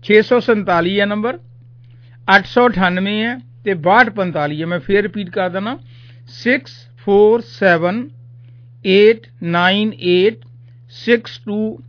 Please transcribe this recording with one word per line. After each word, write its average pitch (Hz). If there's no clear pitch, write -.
ਛੇ 214
ਸੌ 240
ਸੰਤਾਲੀ 196
ਹੈ 202
ਨੰਬਰ, 214
ਅੱਠ 196
ਸੌ 247
ਅਠਾਨਵੇਂ 190
ਹੈ 240
ਤੇ 196
ਬਾਹਠ 196
ਪੰਤਾਲੀ 160
ਹੈ। 165
ਮੈਂ 175
ਫੇਰ 196
ਰਿਪੀਟ 202
ਕਰ 185
ਦਿੰਦਾ, 202
ਸਿਕਸ -
ਫੋਰ 208
ਸੈਵਨ 190
ਏਟ 208
ਨਾਈਨ 185
ਏਟ 180
ਸਿਕਸ -
ਟੂ 214